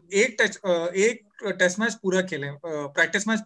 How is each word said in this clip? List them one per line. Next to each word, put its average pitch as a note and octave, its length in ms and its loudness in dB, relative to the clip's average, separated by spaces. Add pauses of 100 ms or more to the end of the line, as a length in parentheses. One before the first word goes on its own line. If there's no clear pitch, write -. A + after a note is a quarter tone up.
(140)
एक A3 240 2
टेस्ट, G#3+ 260 0
अ, F3 300 0
एक A3 340 0 (160)
टेस्ट F#3 340 0
match A3+ 160 0
पूरा F#3 280 0
खेलें, C#3+ 280 -6
अ, C#3+ 140 -14
प्रैक्टिस E3 640 -2
match A3 180 0